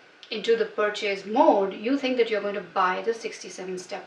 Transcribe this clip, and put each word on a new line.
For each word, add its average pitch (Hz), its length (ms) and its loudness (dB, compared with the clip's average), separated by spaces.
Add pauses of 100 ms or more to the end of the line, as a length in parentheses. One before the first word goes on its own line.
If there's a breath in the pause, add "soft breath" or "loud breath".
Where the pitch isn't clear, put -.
(300)
into 226 260 2
the 220 80 0
purchase 202 640 -2
mode, 214 480 4
you 269 240 0
think 262 180 0
that 226 140 2
you're 208 100 0
going 202 140 -4
to 202 60 -4
buy 185 440 0
the 226 80 0
sixty-seven 190 640 -10
step 185 300 -12